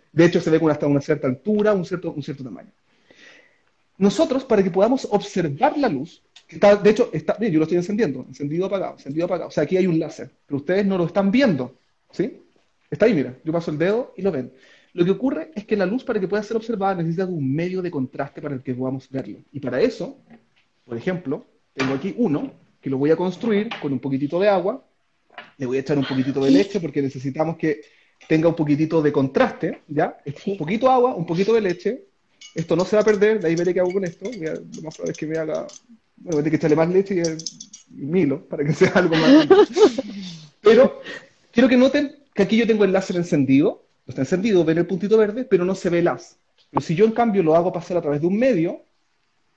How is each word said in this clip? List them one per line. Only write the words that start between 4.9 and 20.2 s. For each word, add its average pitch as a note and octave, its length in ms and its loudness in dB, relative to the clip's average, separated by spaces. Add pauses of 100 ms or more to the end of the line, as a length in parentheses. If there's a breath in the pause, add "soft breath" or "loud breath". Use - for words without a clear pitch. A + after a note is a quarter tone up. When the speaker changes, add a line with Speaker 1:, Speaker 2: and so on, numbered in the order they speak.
Speaker 1:
observar G3 680 -2
la C4+ 100 2
luz, D3 340 -6 (260)
que D#3+ 80 -20
está, G3+ 200 6
de F#3+ 140 4
hecho, A#3 220 2
está, - 220 -2
bien, G#3 180 -2
yo D#3 60 2
lo D#3 60 4
estoy E3+ 140 0
encendiendo, F3 480 -2
encendido, D3+ 400 -6
apagado, F3 280 -6
encendido, D#3 320 -6
apagado. F3+ 220 -6
O - 40 -16
sea, D#3+ 100 0
aquí F3 140 0
hay F#3 100 4
un E3 120 2
láser, - 320 -8 (160)
pero C#3+ 120 -6
ustedes F#3 260 0
no F#3+ 140 0
lo E3+ 80 2
están G3 240 0
viendo, F#3 460 2 (340)
¿sí? - 300 -6 (500)
Está D#3 160 2
ahí, A#3 80 4
mira, B2 300 -2
yo D#3+ 80 -6
paso E3+ 180 -4
el D3 80 -6
dedo G#3 380 -2
y F3+ 60 -12
lo F#3+ 100 -2
ven. B2+ 200 -8 (420 soft breath)
Lo F3 100 2
que F#3+ 80 2
ocurre C#4+ 420 -4
es G#3 120 -10
que G#3+ 100 -2
la F#3+ 100 0
luz, A3+ 180 -4
para A#3 160 -4
que F#3 60 -4
pueda G3+ 160 -2
ser A3+ 140 -6
observada, G3 400 -4
necesita E3+ 300 -4
de F#3 60 -6
un C#3 220 -2
medio F3+ 260 -4
de F3 100 -6
contraste C#3 520 -8
para C#3+ 120 -8
el B2+ 80 -10
que B2+ 120 -8
podamos C3 340 -8
verlo. C3 300 -10 (140)
Y C#3 80 -12
para B2+ 200 -4
eso, B3 380 -4 (680)